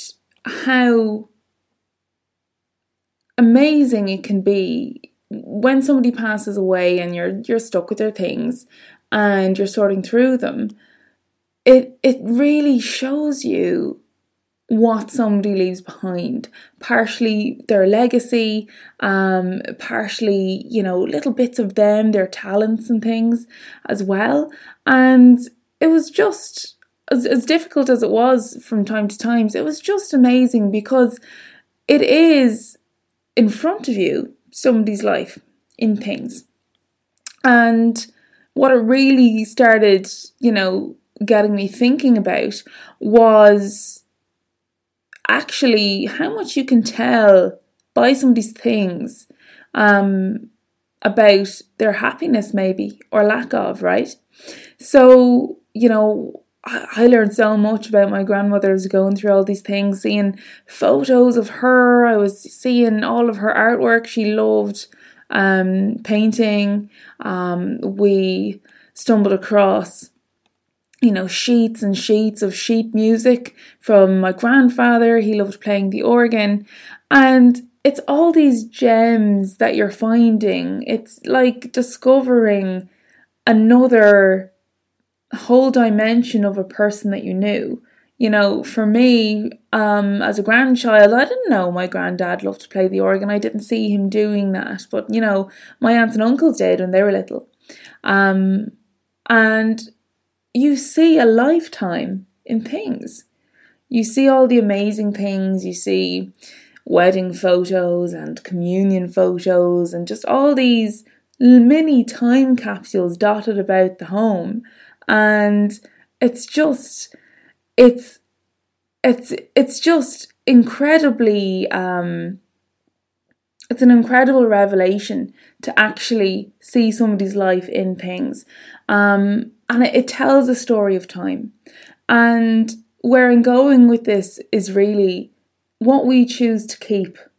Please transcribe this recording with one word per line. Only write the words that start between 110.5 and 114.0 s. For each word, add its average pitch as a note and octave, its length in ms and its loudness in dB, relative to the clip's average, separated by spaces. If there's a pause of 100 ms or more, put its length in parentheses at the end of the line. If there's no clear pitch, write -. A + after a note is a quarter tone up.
these A#3 480 -2 (360)
mini B3+ 640 6
time B3+ 520 0
capsules F#3+ 600 -6
dotted G#3 440 -2
about F#3 400 0
the E3+ 60 -18